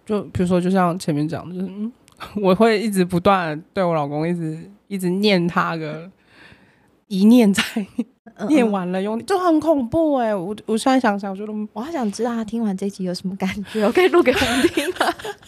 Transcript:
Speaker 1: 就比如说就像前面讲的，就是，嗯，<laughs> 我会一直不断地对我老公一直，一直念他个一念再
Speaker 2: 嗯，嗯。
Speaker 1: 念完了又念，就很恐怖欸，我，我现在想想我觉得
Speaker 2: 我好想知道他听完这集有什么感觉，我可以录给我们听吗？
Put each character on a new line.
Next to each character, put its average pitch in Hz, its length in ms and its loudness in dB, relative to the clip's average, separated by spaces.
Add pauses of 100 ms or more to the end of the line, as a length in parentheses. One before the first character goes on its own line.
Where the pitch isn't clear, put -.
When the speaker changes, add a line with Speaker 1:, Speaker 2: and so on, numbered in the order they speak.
Speaker 1:
就 208 180 -2
比 - 180 -4
如 180 40 2
说 180 140 4
就 185 100 0
像 180 260 2
前 170 160 -4
面 147 140 0
讲 156 220 -8
的， 180 60 -12
就 185 80 -8
是， 190 40 -6
嗯， 208 260 -8 (220)
<laughs> - 260 -10
我 190 140 4
会 220 260 4
一 226 80 -2
直 190 160 2
不 175 140 -2
断 175 400 2
地 170 60 -14 (100)
对 190 80 0
我 175 100 0
老 151 140 0
公 151 220 -2
一 175 40 0
直， 165 380 -6 (160)
一 202 100 -8
直 180 140 -2
念 190 380 2
他 170 280 -2
个 156 340 -10 (960)
一 196 180 0
念 220 280 8
再 208 100 -2 (120)
Speaker 2:
嗯， 220 320 -6 (300)
嗯。 202 120 -8
Speaker 1:
念 247 220 4
完 180 220 -4
了 185 80 -2
又 214 160 -4
念， 233 100 -8
就 392 120 0
很 339 200 4
恐 294 300 0
怖 302 280 2
欸， 220 180 0
我， 196 200 -4 (120)
我 220 100 0
现 262 160 2
在 262 80 4
想 208 180 0
想 196 140 -8
我 185 40 -10
觉 214 100 -10
得 214 60 -10 (200)
Speaker 2:
我 208 80 -10
好 294 100 -8
想 254 220 -4
知 220 100 -6
道 240 120 -2
他 226 100 -4
听 226 180 -6
完 196 140 -2
这 196 120 -4
集 190 160 -8
有 180 100 -4
什 180 120 -10
么 185 100 -6
感 190 120 -4 (160)
觉， 214 200 -4
我 220 60 4
可 359 120 4
以 370 60 6
录 330 140 4
给 247 100 4
我 403 60 2
们 262 300 2
听 294 220 -2
吗？ 330 240 -2 (340)